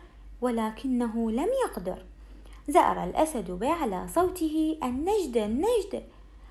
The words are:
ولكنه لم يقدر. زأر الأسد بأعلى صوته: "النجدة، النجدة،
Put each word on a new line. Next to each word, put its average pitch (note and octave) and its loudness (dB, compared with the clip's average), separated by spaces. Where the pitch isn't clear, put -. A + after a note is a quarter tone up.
ولكنه A#3 0
لم C#4 0
يقدر. F#3 -6
زأر F#3 6
الأسد A3 0
بأعلى G#3 -2
صوته: D#4+ 0
"النجدة، C4 0
النجدة، C#4 0